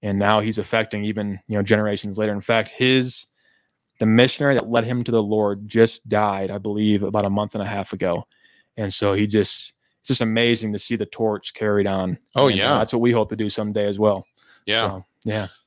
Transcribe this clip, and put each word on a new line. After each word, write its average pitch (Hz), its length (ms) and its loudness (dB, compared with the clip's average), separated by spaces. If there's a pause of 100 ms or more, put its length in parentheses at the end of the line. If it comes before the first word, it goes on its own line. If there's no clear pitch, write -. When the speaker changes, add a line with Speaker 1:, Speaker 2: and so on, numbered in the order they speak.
Speaker 1:
and 101 160 -2
now 101 220 4
he's 107 180 0
affecting 107 480 -2
even, 104 420 -4
you 107 100 -2
know, 101 40 0
generations 104 560 0
later. 107 160 0
In 101 80 -4
fact, 110 280 0
his, 127 580 0 (720)
the 110 80 2
missionary 131 480 4
that 113 120 0
led 117 160 0
him 120 200 -4
to 117 80 -4
the 113 100 4
Lord 104 460 0
just 113 420 2
died, 101 400 0
I 98 80 -8
believe, 104 460 0
about 101 220 -2
a 98 40 0
month 104 240 -2
and 107 80 -4
a 95 60 -4
half 101 260 -6
ago, 92 320 -4 (520)
and 101 140 -4
so 101 220 0
he 104 140 0
just, 101 460 -2 (260)
it's - 100 -14
just 127 120 0
amazing 113 500 0
to 104 80 -4
see - 160 -4
the 104 120 -4
torch 107 460 -4
carried 101 320 0
on. 95 320 -2 (160)
Speaker 2:
Oh, 135 140 4
Speaker 1:
And, 110 100 2
uh, 95 60 2
Speaker 2:
yeah. 131 140 2
Speaker 1:
that's 110 160 0
what 120 80 0
we 120 100 4
hope 113 200 2
to 110 40 -4
do 104 140 -4
someday 104 380 -2
as 101 120 -4
well. 104 260 2 (400)
Speaker 2:
Yeah. 110 220 0
Speaker 1:
So, 95 180 -8 (200)
yeah. 107 220 -2 (200)